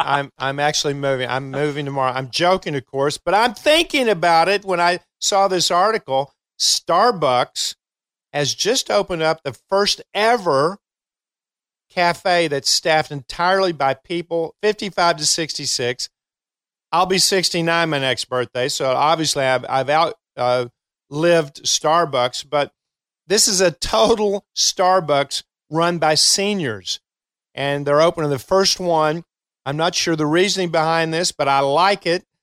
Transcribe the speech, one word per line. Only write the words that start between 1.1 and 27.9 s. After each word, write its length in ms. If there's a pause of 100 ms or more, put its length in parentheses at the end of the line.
I'm 240
moving 320
tomorrow. 300
I'm 160
joking, 440
of 120
course, 320
but 160
I'm 200
thinking 540
about 400
it 160
when 160
I 200 (200)
saw 300
this 220
article. 600 (260)
Starbucks 1200 (560)
has 240
just 340
opened 340
up 200
the 80 (180)
first 320 (120)
ever 640 (1120)
cafe 580
that's 220
staffed 420
entirely 600
by 220
people 680
fifty-five 560
to 80
sixty-six. 840 (840)
I'll 140
be 140
sixty-nine 720
my 100
next 260
birthday, 440
so 220
obviously 520
I've, 240
I've 220
out, 260 (200)
uh, 320 (420)
lived 560
Starbucks, 840
but 220 (560)
this 200
is 140
a 100
total 720 (100)
Starbucks 880 (260)
run 280
by 180
seniors, 840 (540)
and 320
they're 160